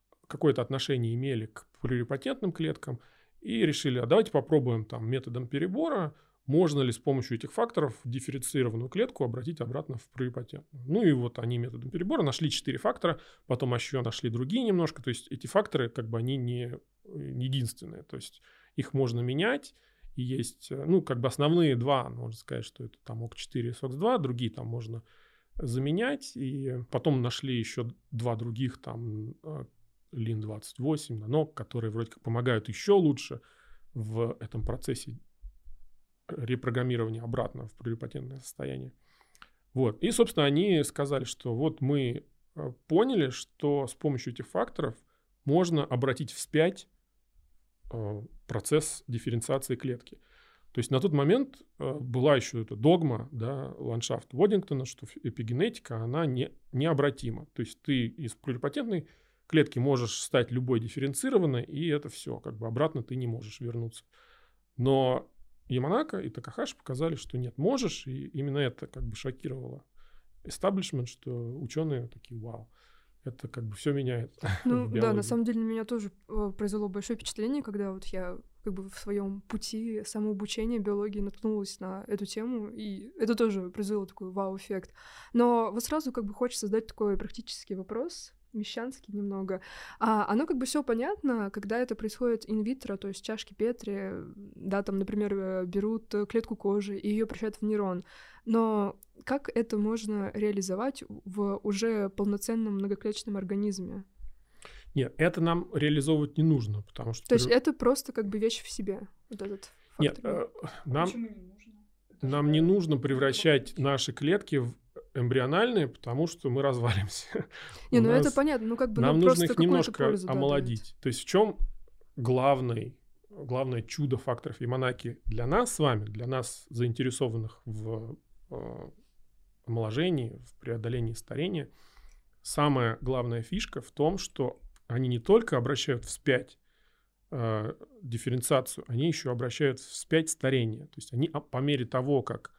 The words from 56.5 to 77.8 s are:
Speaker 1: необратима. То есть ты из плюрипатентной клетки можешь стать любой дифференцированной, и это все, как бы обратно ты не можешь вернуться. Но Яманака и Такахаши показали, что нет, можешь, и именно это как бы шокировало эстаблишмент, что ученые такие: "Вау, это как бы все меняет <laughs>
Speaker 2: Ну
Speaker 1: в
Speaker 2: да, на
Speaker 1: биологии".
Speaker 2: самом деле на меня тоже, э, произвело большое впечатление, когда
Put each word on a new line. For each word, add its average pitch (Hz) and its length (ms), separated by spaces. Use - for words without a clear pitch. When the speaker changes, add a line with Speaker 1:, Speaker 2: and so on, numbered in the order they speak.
Speaker 1:
необратима. 139 840
То - 80
есть - 200
ты 127 240
из 120 300
плюрипатентной 156 720
клетки 151 300
можешь 123 420
стать 120 320
любой 127 280
дифференцированной, 139 840
и 151 240
это 147 220
все, - 300
как - 180
бы 113 80
обратно 127 380
ты 127 120
не 127 120
можешь 113 320
вернуться. 117 440
Но 127 520
Яманака 180 520
и 131 100
Такахаши - 460
показали, 147 400
что - 220
нет, 123 200
можешь, 226 500
и 135 200
именно 139 300
это 135 300
как 127 160
бы 110 120
шокировало 127 680
эстаблишмент, 170 640
что 120 520
ученые 143 480
такие: - 320
"Вау, 113 300
это 123 220
как 117 180
бы 104 100
все 143 180
меняет 123 480
<laughs> 98 240
Speaker 2:
Ну 247 200
Speaker 1:
в 226 60
Speaker 2:
да, 226 80
на - 20
Speaker 1:
биологии". 214 200
Speaker 2:
самом 233 240
деле 226 140
на 226 60
меня 226 200
тоже, 220 260
э, 208 300
произвело 208 320
большое 202 260
впечатление, 247 480
когда 202 280